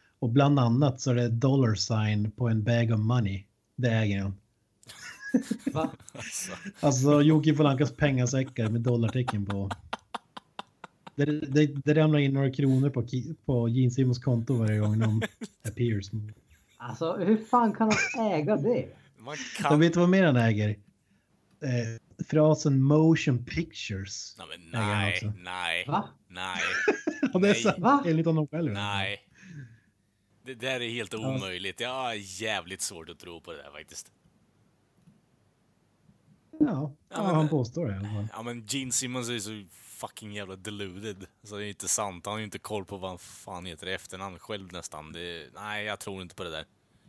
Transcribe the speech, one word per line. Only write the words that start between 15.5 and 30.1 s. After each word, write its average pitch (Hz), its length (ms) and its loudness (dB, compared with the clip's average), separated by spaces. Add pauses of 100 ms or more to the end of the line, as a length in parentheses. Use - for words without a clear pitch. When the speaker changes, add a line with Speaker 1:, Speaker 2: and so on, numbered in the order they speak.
Speaker 1:
appears. 110 440 -2 (680)
Speaker 2:
Alltså, 120 380 -6
hur 208 300 2
fan 233 280 2
kan 220 180 2 (240)
han 220 160 -2
äga 156 240 0
det? 170 320 0 (300)
Speaker 3:
Man 135 180 -14 (220)
Speaker 1:
Jag 156 120 2
Speaker 3:
kan 151 100 6
Speaker 1:
vet 170 160 6
vad 175 140 4
mer 190 140 6
han 147 120 6
äger. 107 340 4
Eh, - 1600 -8
frasen 151 540 4
motion 143 640 4
pictures - 920 -8
Speaker 3:
Ja, 85 120 -16
men 85 320 -8
Speaker 1:
äger 104 120 0
han 95 40 0
Speaker 3:
nej, 87 160 0
Speaker 1:
också. 101 240 -4
Speaker 3:
nej, 90 500 -4
Speaker 2:
Va? 180 220 -4 (180)
Speaker 3:
nej. 90 340 -8 (600)
Speaker 1:
<laughs> 269 120 -2
Ja, 185 60 2
det 196 80 4
är 202 60 6
Speaker 3:
Nej. 117 100 -2
Speaker 1:
sant. 208 160 0
Speaker 2:
Va? 262 280 4
Speaker 1:
Enligt 160 180 2
honom 160 220 2
själv. 151 260 -4
Speaker 3:
Nej. 101 460 -4 (1300)